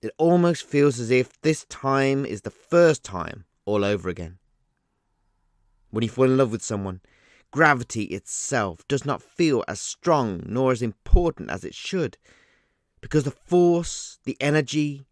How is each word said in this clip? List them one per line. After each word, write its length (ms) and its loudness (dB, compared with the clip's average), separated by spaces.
it 160 -8
almost 480 2
feels 340 2
as 100 -4
if 300 0
this 260 -2
time 580 0
is 180 -10
the 80 -10
first 520 2
time 420 -10
all 200 0
over 240 -2
again. 300 -10
When 120 -2
you 60 -2
fall 180 2
in 100 4
love 160 2
with 100 -8
someone, 380 -8
gravity 540 0
itself 840 -6
does 180 -4
not 180 -4
feel 440 0
as 140 -10
strong 680 -2
nor 260 0
as 100 -2
important 680 0
as 140 -10
it 100 -12
should, 440 -6
because 240 -2
the 60 -4
force, 920 0
the 160 -6
energy 720 -2